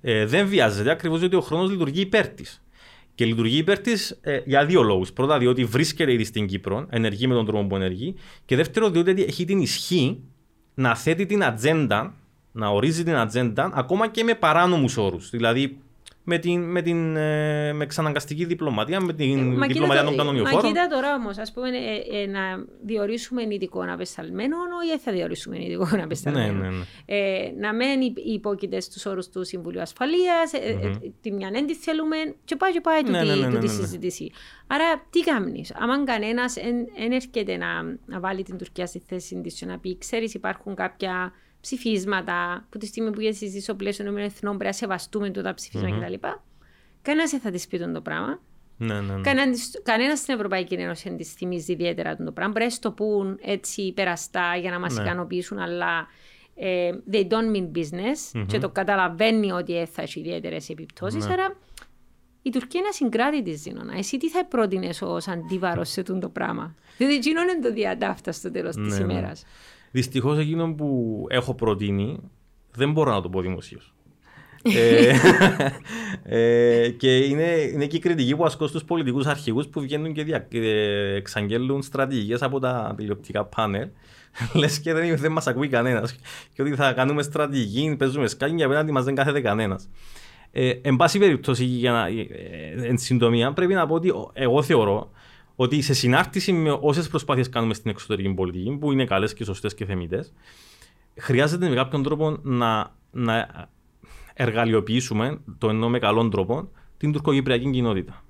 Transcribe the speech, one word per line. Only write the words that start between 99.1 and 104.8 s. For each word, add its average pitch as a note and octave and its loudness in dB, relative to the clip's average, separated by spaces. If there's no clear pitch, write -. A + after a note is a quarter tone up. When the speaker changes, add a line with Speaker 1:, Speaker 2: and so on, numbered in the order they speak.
Speaker 1:
και A#2+ -8
σωστές G2+ -4
και - -6
θεμιτές, F#2 -4
χρειάζεται D3+ 2
με C3+ 2
κάποιον C3+ 0
τρόπο D3+ 0
να, A#2+ 0
να A2+ -2
εργαλειοποιήσουμε, A2+ 2